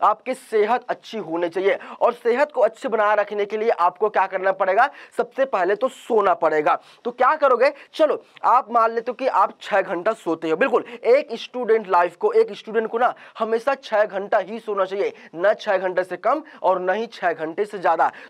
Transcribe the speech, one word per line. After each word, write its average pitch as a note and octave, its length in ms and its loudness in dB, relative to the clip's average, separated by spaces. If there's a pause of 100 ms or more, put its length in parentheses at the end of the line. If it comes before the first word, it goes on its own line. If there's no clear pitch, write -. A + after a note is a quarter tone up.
आपकी G#3+ 320 0
सेहत A3 540 0
अच्छी - 300 -8
होनी E3+ 300 -4
चाहिए, F#3 300 0 (220)
और A#3 120 2
सेहत B3 400 -2
को - 80 -4
अच्छी A#3 280 0
बनाए G#3+ 280 2
रखने G3+ 280 -2
के G3+ 120 -8
लिए A3 140 0
आपको F3+ 380 0
क्या G3+ 180 0
करना F#3 260 -2
पड़ेगा, G3 380 2 (260)
सबसे A#3+ 280 -2
पहले G3+ 320 0
तो B3+ 120 -2
सोना G3+ 460 2
पड़ेगा। D#3 440 2 (260)
तो A#3+ 60 -4
क्या B3+ 260 2
करोगे, C#4 380 2 (180)
चलो C#4+ 300 0 (220)
आप A3 280 2
मान A3+ 180 2
लेते A3+ 200 -6
हो A3+ 40 -6
कि C4 120 -4
आप G3+ 340 2
छह G3 220 0
घंटा F#3 300 -2
सोते E3 380 -4
हो। D#3+ 60 2
बिल्कुल, A3+ 280 2 (200)
एक C#4 280 4
स्टूडेंट A3 560 -2
लाइफ F3 280 2
को, G#3 160 -2
एक A3 200 2
स्टूडेंट A3 360 -6
को A3 100 -6
ना A#3 160 0 (240)
हमेशा A3+ 360 -2
छह A3 300 0
घंटा G#3 340 -2
ही G3 200 -6
सोना G3 260 -2
चाहिए, F#3+ 280 -4 (220)
न F#3+ 200 2
छह G3 240 -2
घंटे F#3 260 -2
से F3+ 120 -10
कम B3+ 260 -2 (200)
और F3+ 180 2
न F#3 100 -2
ही A3 160 -2
छह F#3 260 -4
घंटे D#3+ 320 -4
से G#3 140 -10
ज्यादा। E3 340 0 (180)